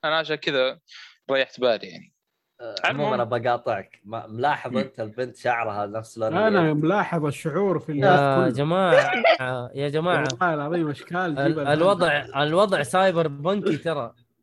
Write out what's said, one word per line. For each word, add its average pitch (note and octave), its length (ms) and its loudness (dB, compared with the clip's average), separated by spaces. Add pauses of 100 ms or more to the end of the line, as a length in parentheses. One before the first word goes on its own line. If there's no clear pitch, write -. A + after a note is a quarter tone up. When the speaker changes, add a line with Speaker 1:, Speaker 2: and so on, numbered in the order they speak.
Speaker 1:
أنا D#3+ 140 0
عشان D#3 180 -2
كذا C3+ 440 -2 (520)
ريحت C3+ 280 -2
بالي، A#2 280 0
يعني. - 260 -20 (480)
Speaker 2:
آه، A2 140 -12 (100)
Speaker 1:
المهم. D3 160 -2
Speaker 2:
عمومًا C3+ 140 0
أنا A#2+ 80 0
بقاطعك. A#2 800 -4
ما-، A2 240 -12
ملاحظ B2 440 -4
Speaker 1:
مم. B2+ 60 -4
Speaker 2:
أنت C3 220 -6
البنت A#2 380 -8
شعرها A2 480 -2
نفس A2 320 -10
لون A2+ 200 -2
Speaker 3:
أنا G#3 240 4
Speaker 2:
اليد؟ D#3 140 2
Speaker 3:
ملاحظ D#3+ 500 0
الشعور D#3+ 540 -2
في - 120 -8
الناس D3 280 4
Speaker 4:
يا C#3 160 4
Speaker 3:
كله. C3 140 4
Speaker 4:
جماعة، D#3 1300 2
يا C#3+ 140 -2
جماعة. D#3+ 420 0
Speaker 3:
والله E3 220 0
العظيم، D#3 360 -2
أشكال D#3 280 -8
Speaker 4:
ال-، D3 300 -2
Speaker 3:
جيب D#3 120 0
الهم. C#3+ 140 2
Speaker 4:
الوضع، D#3 680 2
الوضع E3+ 400 2
سايبر F3 440 2
بنكي D#3 500 -2
ترى. D3 380 -6 (280)